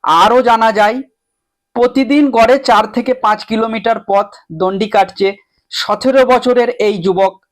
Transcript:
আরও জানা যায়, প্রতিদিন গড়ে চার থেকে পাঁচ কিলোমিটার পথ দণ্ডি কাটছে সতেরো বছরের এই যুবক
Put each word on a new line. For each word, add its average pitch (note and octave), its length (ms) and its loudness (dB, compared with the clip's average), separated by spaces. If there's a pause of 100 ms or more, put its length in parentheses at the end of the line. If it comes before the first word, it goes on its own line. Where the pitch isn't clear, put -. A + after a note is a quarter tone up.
আরও G3+ 380 2
জানা A3+ 300 2
যায়, G#3+ 300 0 (720)
প্রতিদিন C4+ 580 0
গড়ে A#3 280 2
চার G#3+ 320 0
থেকে B3 220 -4
পাঁচ G#3+ 320 -2
কিলোমিটার A3+ 500 -4 (120)
পথ G3+ 200 0 (240)
দণ্ডি F#3+ 360 -4
কাটছে G3 480 -2 (360)
সতেরো B3+ 540 0
বছরের B3 440 0
এই G#3 280 -2
যুবক F#3 540 -2